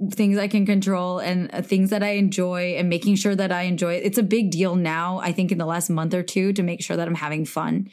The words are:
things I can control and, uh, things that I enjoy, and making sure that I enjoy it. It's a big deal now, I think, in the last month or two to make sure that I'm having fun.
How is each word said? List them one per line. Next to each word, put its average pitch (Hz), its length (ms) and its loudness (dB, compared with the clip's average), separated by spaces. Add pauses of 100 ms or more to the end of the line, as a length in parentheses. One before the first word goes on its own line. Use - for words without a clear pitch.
(120)
things 202 280 4
I 202 80 0
can 202 180 2
control 190 540 2
and, 180 340 -2
uh, - 80 -4
things 190 300 2
that 208 100 0
I 208 120 0
enjoy, 180 600 0
and 180 140 0
making 180 280 2
sure 196 180 2
that 190 160 0
I 175 140 -2
enjoy 175 320 0
it. - 60 -6
It's 202 140 0
a 233 60 2
big 202 260 2
deal 170 260 0
now, 170 440 -2
I 170 120 -4
think, 180 200 0
in 175 80 -2
the 165 80 -2
last 170 240 -2
month 160 240 0
or 180 80 0
two 190 300 0
to 196 100 0
make 170 180 -4
sure 170 160 -4
that 170 100 -2
I'm 170 60 -2
having 156 320 -4
fun. 160 480 -2